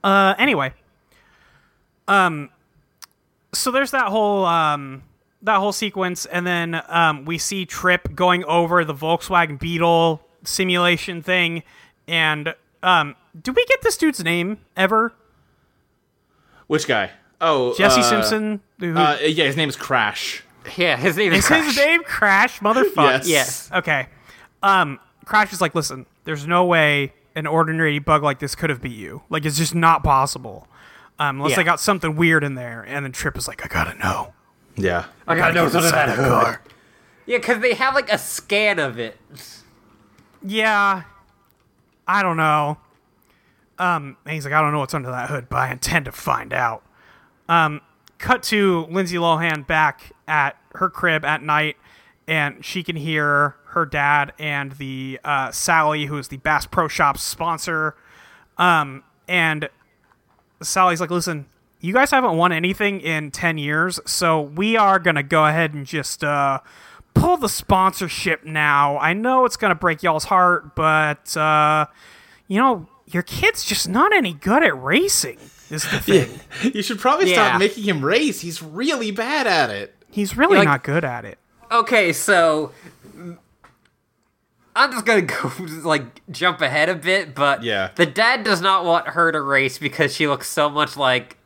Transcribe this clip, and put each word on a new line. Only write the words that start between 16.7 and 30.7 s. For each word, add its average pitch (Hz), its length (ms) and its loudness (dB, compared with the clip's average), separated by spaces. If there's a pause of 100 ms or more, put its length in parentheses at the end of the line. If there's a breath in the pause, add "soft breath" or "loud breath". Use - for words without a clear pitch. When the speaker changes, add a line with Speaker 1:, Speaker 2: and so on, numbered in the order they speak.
Speaker 2:
guy? 107 240 0 (300)
Oh, 135 360 2
Speaker 1:
Jesse 131 240 6
Speaker 2:
uh, 123 40 4
Speaker 1:
Simpson? 196 560 0 (180)
Who 170 180 -2
Speaker 2:
uh, 151 240 4
yeah, 156 240 2
his 139 120 0
name 156 120 0
is 131 80 -6
Crash. - 680 -2 (340)
Speaker 3:
Yeah, 175 200 2
his 160 200 0
name 202 160 2
is 196 80 4
Speaker 1:
Is - 60 0
Speaker 3:
Crash. 320 180 2
Speaker 1:
his 277 120 -2
name 320 280 2
Crash? 208 560 2
Motherfucker. 226 340 2 (300)
Speaker 2:
Yes. - 40 -2
Speaker 3:
Yes. 139 460 0
Speaker 1:
Okay. 151 320 -2 (560 loud breath)
Um, 180 380 2 (240)
Crash 208 280 2
is 175 80 -8
like, 170 140 0
"Listen, 139 320 -6 (180)
there's 151 220 -8
no 175 180 2
way 147 480 2 (220)
an 156 120 -6
ordinary 160 520 0
bug 147 240 0
like 143 180 -2
this 139 140 -8
could 160 160 -4
have 123 120 -4
beat 123 140 -10
you. 95 340 -14
Like, 156 160 -4
it's 143 100 -2
just 160 180 -2
not 165 300 4
possible. 135 640 -2 (500 loud breath)